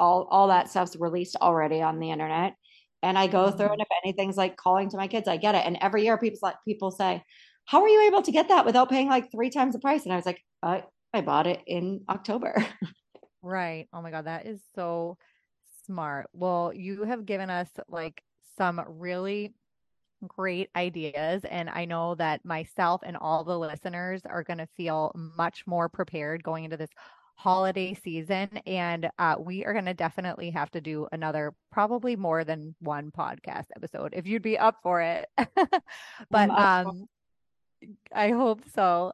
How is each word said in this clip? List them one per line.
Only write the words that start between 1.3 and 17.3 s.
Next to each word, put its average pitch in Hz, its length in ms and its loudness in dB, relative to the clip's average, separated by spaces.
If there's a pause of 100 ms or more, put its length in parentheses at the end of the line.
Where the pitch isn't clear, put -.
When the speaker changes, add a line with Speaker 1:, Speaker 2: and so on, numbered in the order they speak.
Speaker 1:
already 160 460 4
on 160 180 0
the 160 100 -4
internet. 156 440 -2 (480)
And 190 160 2
I 190 80 6
go 190 240 4
through, 202 160 0
Speaker 2:
Mm-hmm. 208 80 2
Speaker 1:
and 208 80 -2
if 208 60 -2 (140)
anything's, 190 340 -2
like, 185 200 0
calling 185 320 2
to 202 80 -8
my 196 120 -6
kids, 214 200 -2
I 170 80 0
get 208 180 2
it. 175 120 2
And 175 140 -2
every 208 240 2
year 220 120 4
people's 220 260 -2
like, 185 220 -2
people 208 260 -4
say, 185 320 -2 (440)
"How 320 160 6
are 440 60 8
you 427 180 10
able 381 160 6
to 302 100 0
get 311 160 4
that 370 160 8
without 247 240 6
paying, 262 200 2
like, 254 220 2
three 233 200 -2
times 262 240 2
the 247 60 -6
price?" 277 240 0
And 185 80 -4
I 180 40 2
was 175 100 -4
like, 180 140 -4 (220)
"I, 175 220 -2 (280)
I 214 80 0
bought 151 260 2
it 175 200 -2
in 180 420 -6
October." 214 460 -4 (260)
<laughs> - 180 -10 (480)
Speaker 2:
Right. 175 460 -6
Oh 170 80 -14
my 165 100 -12
God. 160 140 -10
That 165 220 -10
is 214 120 -12 (160)
so 170 440 -6 (680)
smart. 151 480 -8
Well, 175 420 -2
you 196 300 -8
have 220 220 -6
given 190 240 -6